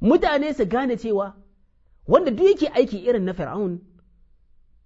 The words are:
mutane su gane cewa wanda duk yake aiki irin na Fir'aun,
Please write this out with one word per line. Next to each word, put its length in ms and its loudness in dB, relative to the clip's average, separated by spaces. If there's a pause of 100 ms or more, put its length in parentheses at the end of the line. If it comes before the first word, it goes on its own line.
mutane 520 2
su 120 -2
gane 300 -2
cewa 380 -4 (720)
wanda 240 4
duk 160 4
yake 220 2
aiki 380 0
irin 180 0
na 80 -4
Fir'aun, 460 -6 (1080)